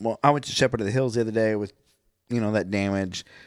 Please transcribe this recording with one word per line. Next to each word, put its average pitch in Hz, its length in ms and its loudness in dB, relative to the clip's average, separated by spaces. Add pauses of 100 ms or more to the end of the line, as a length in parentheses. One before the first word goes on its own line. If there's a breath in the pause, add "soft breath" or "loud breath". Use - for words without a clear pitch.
well, 110 240 -4
I 143 60 6
went 147 160 0
to - 60 -8
Shepherd 123 280 2
of 101 60 -2
the 104 60 -2
Hills 127 220 0
the 120 80 0
other 110 100 -2
day 110 240 2
with, 104 160 -4 (560)
you 120 120 0
know, 107 120 0
that 95 180 0
damage. 98 540 -2 (220 soft breath)